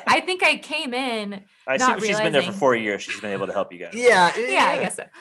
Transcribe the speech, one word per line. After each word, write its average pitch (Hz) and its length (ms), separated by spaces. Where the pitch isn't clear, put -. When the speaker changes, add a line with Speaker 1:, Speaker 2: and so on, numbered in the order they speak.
Speaker 1:
I - 140
think 370 240
I 302 120
came 302 380
in 214 480
Speaker 2:
I 135 100
Speaker 1:
not 254 220
Speaker 2:
assume 214 100
she's 196 120
been 160 120
there 139 100
for - 40
Speaker 1:
realizing - 140
Speaker 2:
four 131 160
years. 104 260
She's - 180
been 104 120
able 95 160
to 90 40
help 92 200
you 87 80
guys. 85 140
Speaker 3:
Yeah, 208 420
Speaker 1:
Yeah, 254 300
I - 80
Speaker 3:
yeah. - 80
Speaker 1:
guess 196 140
so. - 80